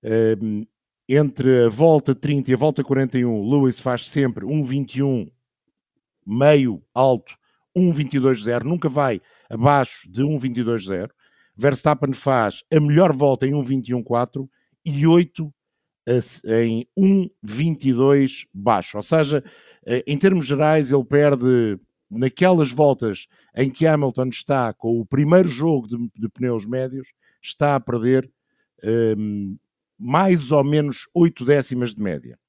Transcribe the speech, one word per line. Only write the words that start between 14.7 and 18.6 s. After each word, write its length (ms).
e 220
oito 440
a 120
se-, 200
em 360
um 320
vinte 460
e 60
dois 600
baixo. 440